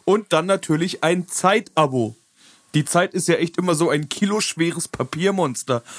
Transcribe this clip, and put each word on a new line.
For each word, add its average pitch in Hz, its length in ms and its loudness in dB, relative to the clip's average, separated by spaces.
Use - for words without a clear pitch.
Und 202 300 2
dann 160 140 2
natürlich 185 540 0
ein 175 280 0
Zeitabo. 147 840 0
Die 151 100 2
Zeit 180 300 0
ist 175 160 -2
ja 165 60 4
echt 165 220 -2
immer 175 180 0
so 156 140 2
ein 151 200 -2
kiloschweres 175 800 -2
Papiermonster. 147 920 -2